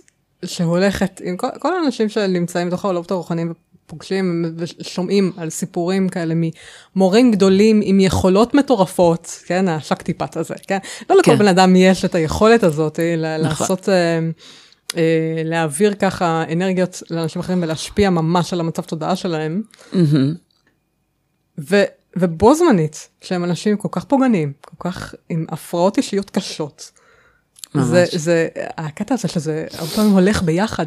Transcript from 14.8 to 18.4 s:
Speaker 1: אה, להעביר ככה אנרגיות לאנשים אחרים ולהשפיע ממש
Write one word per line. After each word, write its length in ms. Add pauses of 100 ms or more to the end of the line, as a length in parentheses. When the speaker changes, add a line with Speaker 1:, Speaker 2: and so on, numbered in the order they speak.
Speaker 1:
אה, 40 (440)
להעביר 480
ככה 500 (100)
אנרגיות 560
לאנשים 300
אחרים 240
ולהשפיע 460
ממש 440